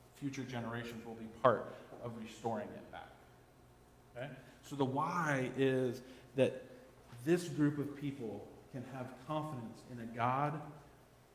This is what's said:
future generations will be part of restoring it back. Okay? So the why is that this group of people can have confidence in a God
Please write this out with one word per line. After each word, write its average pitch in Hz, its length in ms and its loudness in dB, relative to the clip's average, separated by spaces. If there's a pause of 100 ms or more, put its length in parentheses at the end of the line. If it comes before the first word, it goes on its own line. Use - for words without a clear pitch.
(160)
future 135 280 -6
generations 117 640 -6
will 117 80 -10
be 113 140 -10 (160)
part 110 320 6 (280)
of 120 80 -6 (100)
restoring 107 540 -4
it - 160 -14
back. - 200 -14 (1080)
Okay? 127 100 -6 (360)
So - 120 -8
the 139 100 4
why 143 720 4
is 131 440 4 (340)
that - 280 6 (600)
this 175 240 4
group 147 300 4
of 139 180 -2
people 110 500 -6 (260)
can 127 120 -6 (120)
have 127 120 -6 (200)
confidence 151 520 -4 (120)
in 123 80 -8
a 117 180 -8
God 139 420 2 (760)